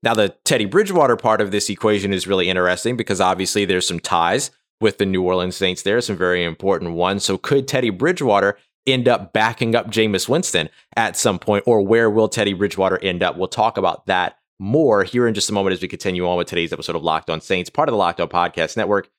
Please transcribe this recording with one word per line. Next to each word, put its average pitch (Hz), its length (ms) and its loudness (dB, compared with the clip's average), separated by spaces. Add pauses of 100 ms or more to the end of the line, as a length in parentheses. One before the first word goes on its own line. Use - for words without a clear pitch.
Now, 117 120 0
the 104 160 2 (140)
Teddy 117 220 0
Bridgewater 165 500 4
part 110 240 0
of 101 100 0
this 101 200 -2
equation 101 420 0
is 90 140 -4
really 92 220 0
interesting 90 480 0
because 101 240 -4
obviously 92 440 0
there's 90 240 0
some 85 120 -4
ties 90 500 0 (300)
with 107 180 0
the 101 80 0
New 95 160 0
Orleans 90 340 0
Saints 92 260 -2
there, 107 180 2
some 110 160 -4
very 90 280 0
important 85 480 -2
ones. 92 320 0
So 95 140 -2
could 139 280 0
Teddy 127 240 -2
Bridgewater 101 680 0 (280)
end 127 220 2
up 110 240 0
backing 113 420 0
up 113 160 0
Jameis 107 380 0
Winston 123 400 0 (260)
at 107 220 0
some 98 240 0
point, 101 260 0
or 113 160 4
where 113 260 4
will 107 200 2
Teddy 101 240 0
Bridgewater 92 500 0
end 90 200 -2
up? 90 140 -2
We'll 90 120 -4
talk 113 300 0
about 92 280 -2
that 90 320 -2 (220)
more 110 420 2
here 120 240 2
in 113 80 2
just 101 160 -2
a - 20 -4
moment 98 200 0
as 90 100 -4
we 92 60 -8
continue 90 400 -4
on 90 100 0
with 87 80 -2
today's 85 260 -2
episode 82 220 -8
of 80 80 -4
Locked 80 260 -2
On 80 120 -4
Saints, 90 280 -4
part 151 200 -2
of 127 40 0
the 110 60 0
Locked 90 220 0
On 85 80 -2
Podcast 85 480 -2
Network 101 320 -2 (100)